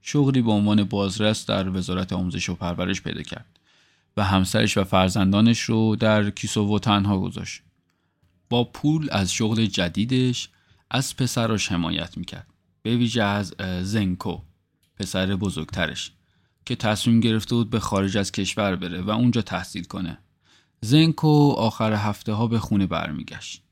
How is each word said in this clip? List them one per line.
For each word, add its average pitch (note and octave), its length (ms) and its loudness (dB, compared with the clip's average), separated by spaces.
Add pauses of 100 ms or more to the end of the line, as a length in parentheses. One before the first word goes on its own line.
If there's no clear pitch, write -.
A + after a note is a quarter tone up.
شغلی C3+ 400 2
به A2+ 100 2
عنوان G#2 320 4
بازرس G2+ 640 0
در F#2+ 320 -2
وزارت F#2 360 -4
آموزش F2+ 360 -4
و F2 60 -4
پرورش F2+ 460 -4
پیدا D#2+ 200 -8
کرد - 380 -16 (580)
و G#2 60 0
همسرش G2 540 2
و G2 60 2
فرزندانش G2+ 800 4
رو A2 340 2
در G#2+ 340 2
کیسوو G#2 500 -2
تنها G2+ 400 2
گذاشت. F#2+ 420 -8 (880)
با A#2+ 140 2
پول D3+ 480 0
از F#2+ 220 0
شغل A2 320 2
جدیدش A#2+ 840 0 (400)
از - 280 -4
پسراش A2+ 540 -2
حمایت E2 460 -4
می‌کرد، F2 300 -12 (360)
به A#2 120 0
ویژه A#2 280 2
از، G2+ 360 -2
اه، F#2 240 -4
زنکو، F#2+ 540 -2 (640)
پسر F#2+ 360 -2
بزرگترش، F2 760 -4 (540)
که B2 100 -4
تصمیم A2+ 440 4
گرفته A2 360 0
بود A#2 140 0
به A#2 100 -2
خارج G2 380 0
از G2 140 -2
کشور G2 440 -2
بره F2 260 -6
و G2 80 -4
اونجا A#2 320 2
تحصیل F2+ 420 -8
کنه. F2+ 340 -8 (640)
زنکو D3+ 720 6
آخر A2 420 0
هفته G#2+ 400 -2
ها A2+ 140 0
به A2+ 120 0
خونه G2+ 260 2
برمیگشت D2+ 880 -6